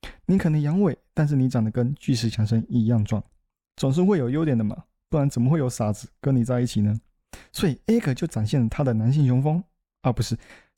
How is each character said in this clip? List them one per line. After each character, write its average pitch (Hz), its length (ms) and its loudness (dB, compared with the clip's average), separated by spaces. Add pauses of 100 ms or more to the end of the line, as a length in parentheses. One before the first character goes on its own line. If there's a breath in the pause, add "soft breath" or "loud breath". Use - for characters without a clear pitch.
(260 loud breath)
你 185 120 2
可 185 120 0
能 151 100 2
阳 147 200 0
痿， 180 160 0 (180)
但 151 140 0
是 147 80 0
你 131 120 2
长 123 160 0
得 110 60 0
跟 123 240 -2
巨 - 220 -2
石 113 140 -2
强 107 180 -2
森 113 220 0
一 117 160 2
样 113 180 2
壮。 101 180 -2 (540)
总 135 160 0
是 156 100 0
会 190 160 4
有 123 120 -2
优 151 160 -2
点 135 120 0
的 113 60 0
嘛， 104 220 -6 (240)
不 160 80 0
然 139 120 2
怎 127 120 -4
么 127 80 2
会 151 100 2
有 131 100 -2
傻 107 220 -2
子 - 180 -8 (100)
跟 135 160 0
你 120 80 2
在 123 180 0
一 123 40 0
起 113 160 -2
呢？ 107 180 0 (520 loud breath)
所 - 180 0
以 127 180 -4
A 226 120 2
格 147 140 -2
就 123 120 -4
展 113 220 -4
现 135 160 0
了 113 60 0
他 - 140 -4
的 131 100 0
男 110 180 2
性 143 160 2
雄 127 160 2
风， 156 200 0 (380)
啊， 131 100 0
不 113 120 -2
是， 113 140 -4 (400 loud breath)